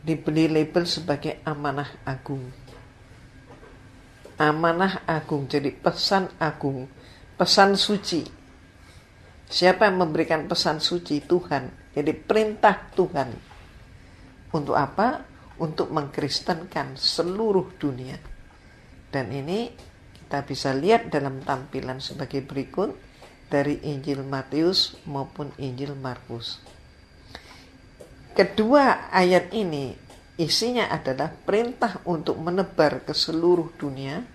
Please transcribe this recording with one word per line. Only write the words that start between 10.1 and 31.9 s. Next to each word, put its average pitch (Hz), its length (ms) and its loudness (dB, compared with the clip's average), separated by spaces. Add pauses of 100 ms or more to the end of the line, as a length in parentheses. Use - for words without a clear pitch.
pesan 160 320 0
suci? 170 400 -2
Tuhan. 151 720 -2
Jadi 147 160 0
perintah 214 880 2
Tuhan. 139 320 0 (1200)
Untuk 139 240 -2
apa? 185 480 2 (400)
Untuk 156 320 -2
mengkristenkan 147 1040 -4
seluruh 190 800 0
dunia. 131 400 -6 (920)
Dan 123 180 -4
ini 151 400 -4 (640)
kita 139 160 -4
bisa 135 240 -2
lihat 202 400 2
dalam 135 320 -2
tampilan 131 560 -6
sebagai 135 400 -6
berikut 139 560 -4 (560)
dari 143 320 0
Injil 139 400 -4
Matius 143 800 0
maupun 139 560 -8
Injil 139 320 -6
Markus. 123 640 -10 (1800)
Kedua 240 800 4
ayat 180 400 4
ini 156 400 -2 (480)
isinya 220 480 0
adalah 139 400 -2
perintah 226 800 0